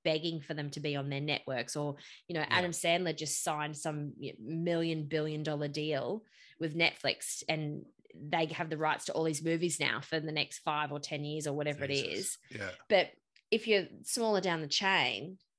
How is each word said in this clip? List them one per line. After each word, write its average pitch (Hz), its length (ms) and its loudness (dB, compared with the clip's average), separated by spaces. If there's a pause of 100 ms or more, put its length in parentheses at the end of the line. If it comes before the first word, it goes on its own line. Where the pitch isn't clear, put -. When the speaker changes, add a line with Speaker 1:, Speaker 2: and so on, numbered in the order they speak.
Speaker 1:
begging 160 380 2
for 147 140 -8
them 147 160 -4
to 151 80 -8
be 147 160 0
on 139 140 -2
their 139 120 -2
networks. 131 540 -2
Or, 147 220 -2 (300)
you 175 60 -6
know, 160 60 -2
Speaker 2:
Yeah. 151 80 0 (100)
Speaker 1:
Adam 180 140 2
Sandler 170 440 2
just - 280 -2
signed 151 340 -2
some 147 400 -4
y-, 139 220 -8
million, 165 680 0
billion 151 360 -2
dollar 147 240 0
deal 151 560 -2 (360)
with 160 140 -2
Netflix - 720 0
and 151 380 -2 (300)
they 156 320 0
have 160 240 -4
the 156 60 -2
rights 156 280 2
to - 80 -4
all 160 120 2
these 160 180 0
movies 165 360 2
now 135 220 2
for 160 180 -2
the 156 120 -4
next 147 280 -2
five 151 320 0
or 147 80 -4
ten 147 240 -4
years 151 220 -4
or 143 80 0
whatever 147 300 -2
it 139 60 0
Speaker 2:
Jesus. 135 280 0
Speaker 1:
is. - 200 -4 (120)
Speaker 2:
Yeah. 101 220 -6 (180)
Speaker 1:
But 185 220 6 (400)
if 220 160 2
you're 202 180 4 (180)
smaller 220 380 2
down 170 200 2
the 151 60 -4
chain, 156 680 2 (220)